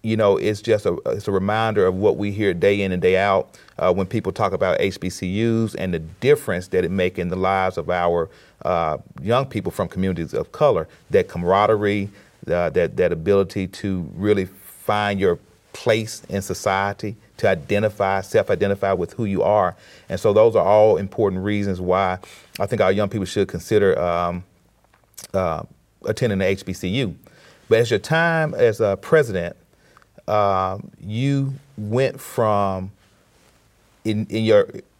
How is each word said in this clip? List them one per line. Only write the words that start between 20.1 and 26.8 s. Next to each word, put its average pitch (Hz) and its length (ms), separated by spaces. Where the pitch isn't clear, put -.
so 107 140
those 110 220
are 87 100
all 107 320
important 95 460
reasons 101 380
why 92 380
I 101 80
think 107 140
our 95 100
young 101 180
people 101 160
should 98 220
consider, 95 520
um, 87 440
uh, 82 300
attending 107 340
the 95 60
H 98 200
B 92 80
C 90 160